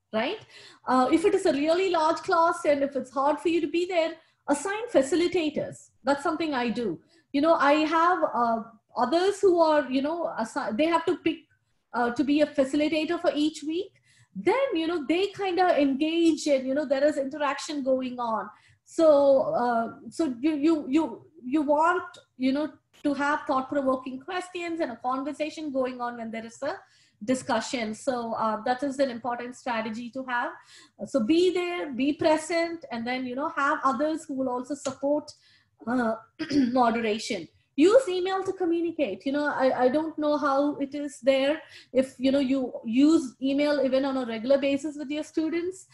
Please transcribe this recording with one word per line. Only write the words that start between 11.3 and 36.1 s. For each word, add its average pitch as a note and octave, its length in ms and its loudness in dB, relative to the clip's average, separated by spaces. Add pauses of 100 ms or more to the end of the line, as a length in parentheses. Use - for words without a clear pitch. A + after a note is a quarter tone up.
uh, A#3+ 160 0
to C4 140 -2
be C#4+ 180 4
a D4 40 2
facilitator D4+ 760 0
for E4+ 140 0
each D4+ 280 -2
week. D#4+ 300 -6 (420)
Then, A4 400 0
you D#4+ 140 -2
know, D#4+ 200 -4
they F#4 200 0
kinda F#4 520 0
engage D#4 680 2
and, C4 180 2
you C4 80 -2
know, D4+ 100 -2
there C4+ 200 0
is D4+ 120 2
interaction C#4+ 640 -4
going B3+ 360 -2
on. A3 320 -4 (340)
So, C#4+ 720 6
uh, A3+ 380 0 (180)
so D4 300 -2
you, D4+ 160 0
you, D4+ 320 0
you, C#4 380 0 (160)
you C4 200 0
want, D#4+ 400 2 (340)
you C4 160 0
know, D4 200 -2 (320)
to D4 100 0
have D4 320 -2
thought-provoking C4 760 -2
questions F4 600 -8
and C#4+ 100 -2
a A3+ 60 -12
conversation D4 760 -6
going B3+ 300 -4
on A#3+ 160 -8
when A3+ 120 -10
there A3 140 -10
is A3+ 180 -16
a D4+ 120 -4 (500)
discussion. A#3 720 -2
So, A#3 400 -4
uh, G#3+ 300 -2
that B3+ 180 -2
is C#4 160 -4
an C4+ 100 2
important A#3+ 480 -8
strategy A3+ 540 -6
to C4 180 -10
have. B3+ 220 -2 (560)
So A#3+ 180 0
be E4+ 300 4
there, F4 380 -4
be C4 200 0
present, E4 800 0
and A#3 140 -6
then, B3+ 180 -4
you B3 120 -6
know, D4+ 200 -4
have D4 280 0
others D4 420 0
who C#4+ 80 -8
will C4 160 -2
also B3+ 240 -6
support, C#4+ 580 -4 (540)
uh, A#3 300 0 (220)